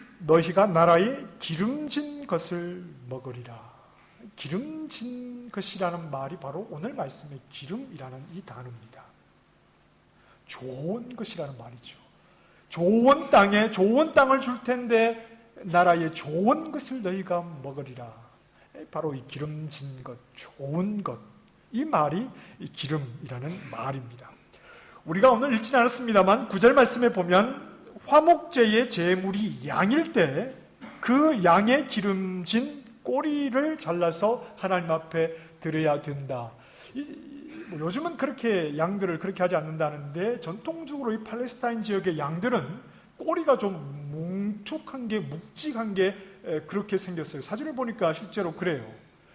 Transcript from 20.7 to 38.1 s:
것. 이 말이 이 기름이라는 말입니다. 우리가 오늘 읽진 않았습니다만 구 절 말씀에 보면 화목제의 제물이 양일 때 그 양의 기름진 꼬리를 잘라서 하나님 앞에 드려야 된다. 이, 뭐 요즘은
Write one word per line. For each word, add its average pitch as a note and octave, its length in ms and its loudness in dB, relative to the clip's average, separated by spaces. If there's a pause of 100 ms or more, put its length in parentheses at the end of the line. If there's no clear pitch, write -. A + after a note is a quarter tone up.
것. C3 160 -6 (540)
이 B3 120 -2
말이 F#3+ 440 0 (300)
이 E3 100 -12
기름이라는 C#3 1040 -8
말입니다. A#2+ 600 -10 (720)
우리가 F#3+ 260 6
오늘 B3 240 4
읽진 A3 200 0
않았습니다만 A#3 760 4
구 F#3+ 100 -2
절 A#3 160 8
말씀에 A#3+ 380 6
보면 F#3 540 2 (380)
화목제의 C4 840 6
제물이 F#3 760 0
양일 G#3 460 2
때 F3+ 420 2 (460)
그 C#4 440 4
양의 G#3+ 440 6
기름진 G3 960 -2 (180)
꼬리를 C#4+ 760 0
잘라서 F3 680 0 (140)
하나님 F3+ 320 -2
앞에 E3 440 -2 (260)
드려야 D#3 420 0
된다. C3+ 500 -8 (420)
이, C4+ 80 -6 (680)
뭐 E3+ 100 -10
요즘은 B3+ 380 -4